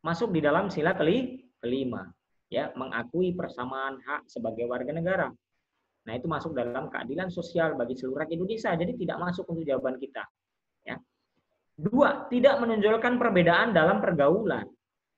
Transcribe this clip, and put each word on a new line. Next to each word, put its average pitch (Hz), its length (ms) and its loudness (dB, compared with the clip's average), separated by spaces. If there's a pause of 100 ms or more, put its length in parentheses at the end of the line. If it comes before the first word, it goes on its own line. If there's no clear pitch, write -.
Masuk 170 320 -2
di 160 80 2
dalam 175 300 2
sila 165 240 0
keli-, 214 500 0 (160)
kelima. 120 460 -4 (420)
Ya, 143 240 -4
mengakui 131 640 -2
persamaan 135 680 -6
hak 143 240 -8
sebagai 113 400 -6
warga 123 240 -4
negara. 165 380 -2 (760)
Nah, 113 140 -10
itu 127 100 -8
masuk 160 320 -4
dalam 120 320 -4
keadilan 170 400 -6
sosial 165 480 0
bagi 123 160 -2
seluruh 131 320 -4
rakyat 160 80 -6
Indonesia. 208 400 -2
Jadi, 175 240 0
tidak 165 240 -4
masuk 180 240 -4
untuk 165 160 -4
jawaban 131 400 -2
kita. 110 240 -10 (560)
Ya. - 160 -10 (800)
Dua, 254 480 2
tidak 247 320 6
menonjolkan 226 640 2
perbedaan 190 500 4
dalam 185 320 4
pergaulan. 156 640 2 (520)